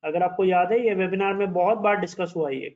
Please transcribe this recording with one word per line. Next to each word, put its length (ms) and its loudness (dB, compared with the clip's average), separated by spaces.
अगर 180 0
आपको 220 0
याद 280 4
है, 80 4
ये 140 0
webinar 400 0
में 180 -2
बहुत 260 2
बार 180 2
डिस्कस 400 -6
हुआ 140 -2
है 60 -4
ये 200 -10